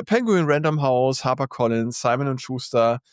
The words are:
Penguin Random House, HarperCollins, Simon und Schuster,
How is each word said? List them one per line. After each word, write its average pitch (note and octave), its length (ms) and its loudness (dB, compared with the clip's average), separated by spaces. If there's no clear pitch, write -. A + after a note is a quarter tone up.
Penguin G#3+ 400 2
Random D3+ 380 0
House, C3 420 2
HarperCollins, A#2+ 760 -2
Simon C3 280 0
und C3 140 -4
Schuster, A#2+ 580 0